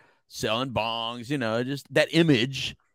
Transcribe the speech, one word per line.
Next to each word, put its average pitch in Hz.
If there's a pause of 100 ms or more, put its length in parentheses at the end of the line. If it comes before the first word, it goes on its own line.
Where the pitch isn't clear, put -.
(280)
selling 123
bongs, 113
you 147
know, 113
just 139
that 147
image. 135 (180)